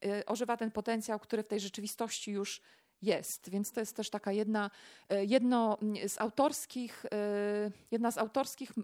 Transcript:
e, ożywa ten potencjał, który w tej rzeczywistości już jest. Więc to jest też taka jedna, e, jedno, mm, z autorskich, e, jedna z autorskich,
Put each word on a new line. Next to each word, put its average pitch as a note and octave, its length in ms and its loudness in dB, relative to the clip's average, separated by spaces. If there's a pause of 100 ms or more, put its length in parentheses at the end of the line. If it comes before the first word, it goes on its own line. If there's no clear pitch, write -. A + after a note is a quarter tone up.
e, G3+ 200 0
ożywa A#3 320 0
ten A3+ 140 -2
potencjał, A3 480 -2
który G#3+ 240 -2
w G#3+ 40 -20
tej G#3+ 120 0
rzeczywistości G#3 720 -6
już G3+ 300 -4 (400)
jest. - 480 0
Więc G3+ 220 -2
to - 80 -4
jest G#3+ 160 -4
też G#3+ 140 -4
taka G3+ 220 -2
jedna, G#3 400 2 (380)
e, G3 160 2
jedno, A#3 560 4
mm, G#3 280 0
z - 120 -4
autorskich, B3 840 0
e, G#3 680 0 (200)
jedna A#3 200 4
z - 60 -2
autorskich, C4 540 0 (120)